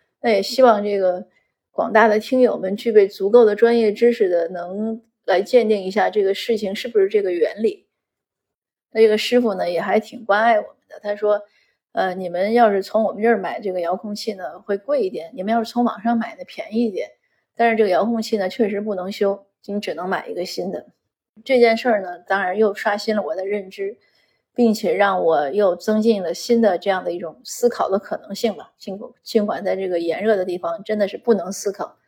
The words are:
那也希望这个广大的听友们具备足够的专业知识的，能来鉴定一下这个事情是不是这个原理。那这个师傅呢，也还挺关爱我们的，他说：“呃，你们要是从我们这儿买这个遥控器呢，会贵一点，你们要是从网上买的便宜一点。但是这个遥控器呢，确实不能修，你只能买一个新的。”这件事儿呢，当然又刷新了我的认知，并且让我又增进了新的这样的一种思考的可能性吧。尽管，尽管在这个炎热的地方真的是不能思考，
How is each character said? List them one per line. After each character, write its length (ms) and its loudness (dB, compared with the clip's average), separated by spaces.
那 100 0
也 100 4
希 220 2
望 200 6
这 140 -2
个 300 0
广 220 -4
大 140 8
的 100 2
听 240 0
友 160 4
们 180 -4
具 160 -4
备 160 6
足 220 -4
够 160 8
的 100 4
专 220 4
业 160 2
知 180 4
识 160 2
的， 220 0
能 520 -8
来 160 2
鉴 280 4
定 140 2
一 80 -6
下 180 2
这 140 0
个 100 2
事 240 -2
情 180 -4
是 120 -10
不 120 0
是 80 4
这 140 2
个 100 -2
原 300 -2
理。 240 -4
那 100 2
这 60 8
个 120 2
师 200 0
傅 140 2
呢， 160 -4
也 100 -2
还 200 0
挺 260 -8
关 160 2
爱 140 4
我 80 0
们 120 -18
的， 100 -20
他 160 -6
说 280 0
：“呃， 220 -2
你 120 -8
们 260 -2
要 180 6
是 100 0
从 220 -2
我 100 -2
们 80 -8
这 80 4
儿 80 4
买 220 -6
这 120 -6
个 100 -4
遥 140 -2
控 200 -10
器 180 -8
呢， 320 -12
会 120 -2
贵 240 -2
一 100 -2
点， 240 -10
你 80 -10
们 100 -2
要 100 0
是 80 -10
从 120 0
网 180 -2
上 160 0
买 180 -6
的 80 -16
便 320 -14
宜 100 2
一 40 -2
点。 200 -6
但 140 2
是 80 0
这 60 4
个 60 2
遥 140 2
控 160 -2
器 180 -2
呢， 120 -4
确 180 -2
实 140 -4
不 140 -6
能 160 -8
修， 340 -2
你 140 -6
只 140 -6
能 160 -8
买 180 -4
一 60 -12
个 100 -6
新 280 -8
的。” 160 -10
这 140 2
件 180 6
事 100 -4
儿 140 2
呢， 160 -10
当 260 -2
然 140 -2
又 160 2
刷 240 -2
新 180 -2
了 60 -2
我 140 -6
的 100 -6
认 240 -6
知， 260 -8
并 180 4
且 220 -2
让 280 2
我 280 2
又 240 2
增 260 0
进 220 2
了 100 -4
新 260 0
的 200 2
这 100 -2
样 140 -2
的 80 -4
一 80 -6
种 240 -12
思 260 -2
考 200 -2
的 100 0
可 180 -8
能 160 -14
性 220 -4
吧。 200 -20
尽 220 -12
管， 140 -16
尽 240 0
管 180 -4
在 120 -2
这 120 -4
个 120 -2
炎 240 -4
热 120 2
的 80 -2
地 140 -4
方 260 -6
真 140 -6
的 100 0
是 80 -10
不 200 0
能 160 -6
思 200 -6
考， 240 -12